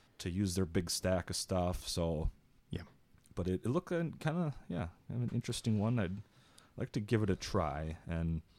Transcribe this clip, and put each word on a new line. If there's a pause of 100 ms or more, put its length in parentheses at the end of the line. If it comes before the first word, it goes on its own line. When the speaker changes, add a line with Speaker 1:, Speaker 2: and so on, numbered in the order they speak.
(180)
Speaker 1:
to
use
their
big
stack
of
stuff.
So, (400)
Speaker 2:
Yeah. (520)
Speaker 1:
but
it,
it
looked
kinda, (140)
yeah, (200)
kind
of
an
interesting
one.
I'd (560)
like
to
give
it
a
try,
and (180)